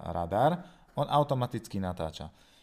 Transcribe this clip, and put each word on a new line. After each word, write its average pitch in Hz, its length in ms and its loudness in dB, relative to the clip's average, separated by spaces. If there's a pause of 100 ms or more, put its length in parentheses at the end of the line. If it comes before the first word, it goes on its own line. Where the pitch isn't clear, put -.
(100)
radar, 90 420 4 (400)
on - 140 -2
automaticky 131 720 0
natáča. 90 500 -4 (340)